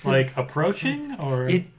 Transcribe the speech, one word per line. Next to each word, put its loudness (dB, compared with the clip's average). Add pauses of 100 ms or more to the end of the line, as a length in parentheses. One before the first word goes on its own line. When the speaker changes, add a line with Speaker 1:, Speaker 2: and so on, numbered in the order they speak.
Speaker 1:
like, 2
approaching, -2
or? -2
Speaker 2:
It, 2 (120)